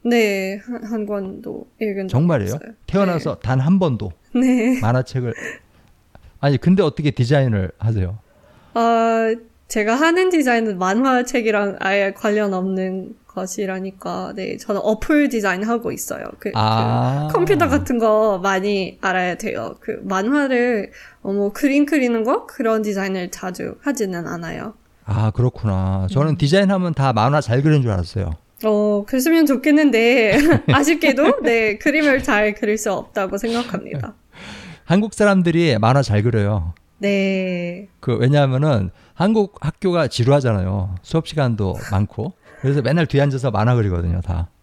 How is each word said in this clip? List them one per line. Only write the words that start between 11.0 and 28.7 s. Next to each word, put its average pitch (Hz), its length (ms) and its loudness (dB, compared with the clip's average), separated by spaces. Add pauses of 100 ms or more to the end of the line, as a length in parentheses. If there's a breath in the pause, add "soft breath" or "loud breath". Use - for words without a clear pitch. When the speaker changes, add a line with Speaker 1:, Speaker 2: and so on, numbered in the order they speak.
Speaker 1:
아예 196 340 0
관련 208 380 0
없는 185 640 -4 (140)
것이라니까. 185 1080 -8
네, - 220 -8
저는 202 260 -4
어플 285 460 2
디자인 202 340 -2
하고 233 260 -2
있어요. - 340 -10 (140)
그, - 120 -8
그 - 40 -14
Speaker 2:
아. 117 800 0
Speaker 1:
컴퓨터 339 360 2
같은 254 300 0
거 214 440 2
많이 190 580 -2
알아야 180 360 -2
돼요. - 440 -8
그 - 240 -8
만화를, 240 840 0 (320 loud breath)
어, 196 100 -4
뭐 202 200 0
그림 285 340 2
그리는 247 380 2
거? 302 220 -2
그런 226 360 -2
디자인을 190 480 -4
자주 185 500 -10
하지는 196 460 -4
않아요. 165 480 -10 (320)
Speaker 2:
아, 110 240 0
그렇구나. 95 800 -2
저는 147 220 0
Speaker 1:
음. 139 40 0
Speaker 2:
디자인하면 185 580 2
다 135 180 0
만화 127 280 2
잘 123 220 0
그리는 151 200 4
줄 117 80 0
알았어요. 90 400 -4 (360)
Speaker 1:
어, 208 400 0